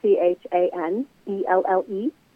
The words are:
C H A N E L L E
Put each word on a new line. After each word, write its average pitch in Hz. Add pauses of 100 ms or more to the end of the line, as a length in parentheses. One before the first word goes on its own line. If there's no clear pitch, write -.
C 202
H 175 (120)
A 180
N 180 (200)
E 196
L 185
L 185
E 208 (260)